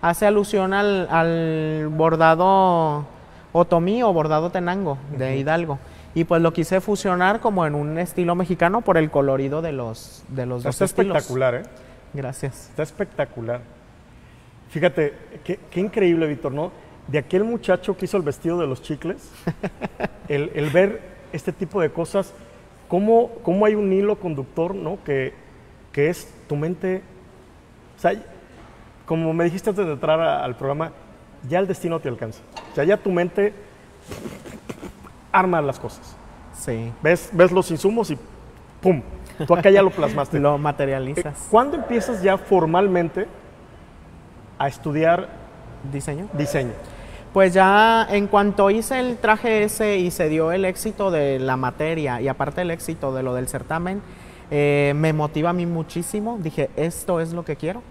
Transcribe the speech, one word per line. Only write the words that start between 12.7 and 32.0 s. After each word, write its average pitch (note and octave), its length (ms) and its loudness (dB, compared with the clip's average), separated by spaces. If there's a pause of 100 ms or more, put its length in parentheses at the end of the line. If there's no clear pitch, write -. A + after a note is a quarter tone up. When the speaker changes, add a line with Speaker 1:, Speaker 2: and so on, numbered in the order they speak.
Speaker 2:
Está D3+ 120 -6
espectacular. B2 760 -6 (1080)
Fíjate, D#3 420 0 (300)
qué, F3+ 160 -6 (100)
qué - 100 -6
increíble, F3+ 480 2
Víctor, D3 240 -4
¿no? D3+ 200 -6 (360)
De D3 120 0
aquel F#3 240 0
muchacho G#3 520 -2
que F#3+ 100 -6
hizo G3+ 120 -2
el F#3 60 0
vestido E3 360 -4
de D#3+ 80 -2
los C3 140 -6
chicles, E3+ 500 -8 (480)
Speaker 1:
<laughs> - 480 -10
Speaker 2:
el, C#3+ 280 -2
el D3+ 160 -2
ver G3 300 2 (300)
este E3+ 220 -6
tipo G3 260 -6
de D#3 120 0
cosas, F3+ 420 -4 (540)
cómo, A3+ 420 4 (140)
cómo G3+ 240 2
hay G#3+ 80 4
un G3+ 180 0
hilo G3+ 260 2
conductor, E3 540 -4
¿no? E3+ 320 -6
Que, C3+ 280 -2 (580)
que D3 180 2
es - 180 -6 (220)
tu D3 80 -2
mente, F3+ 460 -4 (920)
o - 40 -20
sea, A3 120 4 (920)
como D#3+ 280 -2
me E3 120 0
dijiste F3 240 -2
antes G3 160 -2
de D#3+ 80 -4
entrar D#3 260 0
a, D3 240 0
al B2+ 140 -6
programa, D3 340 -4 (560)
ya E3 120 0
el G3 80 0
destino E3 340 -4